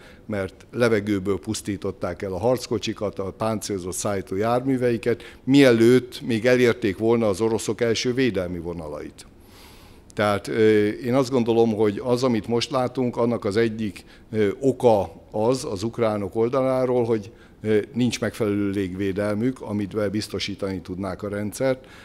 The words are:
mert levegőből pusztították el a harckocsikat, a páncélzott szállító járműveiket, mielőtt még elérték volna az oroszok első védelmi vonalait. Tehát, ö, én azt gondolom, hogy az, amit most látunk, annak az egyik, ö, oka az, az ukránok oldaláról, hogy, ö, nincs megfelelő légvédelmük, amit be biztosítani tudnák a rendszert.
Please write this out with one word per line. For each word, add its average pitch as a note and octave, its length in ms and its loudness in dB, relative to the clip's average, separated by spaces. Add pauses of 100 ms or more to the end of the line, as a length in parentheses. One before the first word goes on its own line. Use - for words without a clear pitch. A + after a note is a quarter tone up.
(260)
mert G2 460 -6
levegőből G#2 680 0
pusztították G2 840 -6
el G2 100 -6
a F2+ 60 -4
harckocsikat, A2 800 -2
a F#2+ 180 -6
páncélzott G2+ 560 -4
szállító G2 440 -4
járműveiket, A#2+ 880 0 (220)
mielőtt B2 840 6
még A2+ 200 0
elérték A#2 520 4
volna A2+ 300 2
az F#2+ 120 0
oroszok A2+ 400 -2
első A#2 340 0
védelmi F#2+ 440 -2
vonalait. D#2 680 -10 (880)
Tehát, G#2 340 0
ö, A2 400 6
én A#2+ 260 -2
azt C3 160 2
gondolom, A#2 440 2
hogy G#2 300 2
az, B2 200 0
amit A#2 220 0
most A#2 240 -2
látunk, B2+ 460 -2
annak A#2+ 280 0
az G2+ 120 -2
egyik, A2 480 -2 (260)
ö, A2 180 2 (120)
oka A#2+ 680 2
az, A#2+ 340 0
az G2 180 -8
ukránok G#2+ 520 -2
oldaláról, B2+ 720 0
hogy, A2+ 260 -2 (320)
ö, G#2+ 160 2 (140)
nincs A#2 280 0
megfelelő G#2 500 -2
légvédelmük, G2+ 880 -2
amit G#2 340 -6
be G#2 140 0
biztosítani G2 720 -6
tudnák F#2 420 -8
a G#2 60 -6
rendszert. G#2 580 -4 (180)